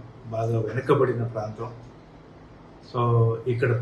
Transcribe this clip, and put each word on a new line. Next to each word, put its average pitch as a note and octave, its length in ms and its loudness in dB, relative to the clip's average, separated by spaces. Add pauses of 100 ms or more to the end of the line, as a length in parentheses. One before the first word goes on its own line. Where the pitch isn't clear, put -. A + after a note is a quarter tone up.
(360)
బాగా A#2 200 0 (120)
వెనుకబడిన B2+ 560 2 (100)
ప్రాంతం. G#2+ 340 -6 (1200)
So, B2 100 0 (520)
ఇక్కడ B2 160 2 (120)